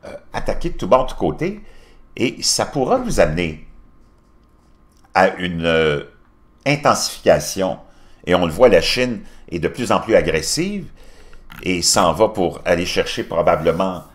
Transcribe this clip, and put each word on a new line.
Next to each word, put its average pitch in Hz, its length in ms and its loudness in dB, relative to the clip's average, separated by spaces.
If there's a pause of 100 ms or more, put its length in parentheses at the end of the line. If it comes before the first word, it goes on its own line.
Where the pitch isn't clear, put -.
euh, - 80 -16 (220)
attaquée - 340 -4
de 175 80 -6
tous 107 100 -6
bords, 131 200 4
de - 60 -8
tous - 40 -12
côtés, 156 480 -4 (520)
et - 260 -4
ça - 240 -2
pourra 151 320 0
nous 233 200 -2
amener 80 480 0 (1500)
à 95 220 4
une, 87 280 -4
euh, 80 380 2 (640)
intensification. 101 1120 0 (500)
Et 87 60 4
on 90 100 2
le 82 60 0
voit, 107 180 6
la 92 120 6
Chine 123 400 -2 (300)
est 85 100 -6
de 80 80 -2
plus 110 240 -2
en 95 80 2
plus 110 160 2
agressive 80 760 -2 (720)
et 90 180 -2
s'en 87 320 2
va 87 160 2
pour 87 360 -2
aller 87 200 2
chercher - 380 -2
probablement 87 800 0 (120)